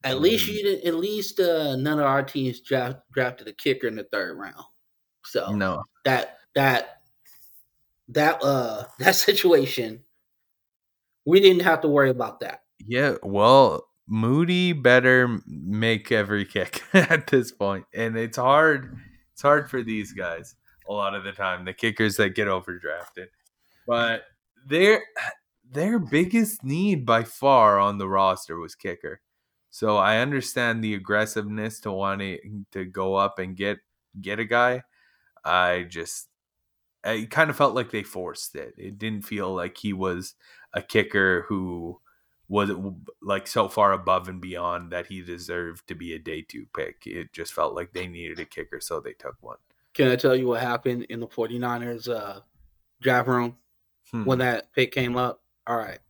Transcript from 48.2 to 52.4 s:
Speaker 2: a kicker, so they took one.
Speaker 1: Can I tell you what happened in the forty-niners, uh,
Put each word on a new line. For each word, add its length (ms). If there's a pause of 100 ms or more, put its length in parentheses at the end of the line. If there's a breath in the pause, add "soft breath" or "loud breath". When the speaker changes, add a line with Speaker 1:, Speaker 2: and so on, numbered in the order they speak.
Speaker 2:
a 60
kicker, 340
so 220
they 120
took 280
one. 160 (360)
Speaker 1:
Can 160
I 60
tell 200
you 120
what 140
happened 480
in 100
the 80
forty-niners, 800
uh, 320 (600)